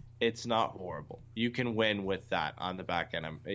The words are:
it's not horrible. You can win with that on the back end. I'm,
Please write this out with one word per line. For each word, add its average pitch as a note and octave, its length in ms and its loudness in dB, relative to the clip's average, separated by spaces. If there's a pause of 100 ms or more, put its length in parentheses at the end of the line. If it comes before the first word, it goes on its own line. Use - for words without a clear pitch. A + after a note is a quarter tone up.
(200)
it's A#2 260 0
not A2+ 260 4
horrible. E2 500 -8 (140)
You A#2 140 2
can A#2+ 260 0
win G#2+ 280 4
with F#2+ 260 -2
that D#2+ 280 2
on F#2 180 -2
the F#2 60 -6
back F2 320 0
end. E2 100 -2
I'm, D#2+ 160 -8 (140)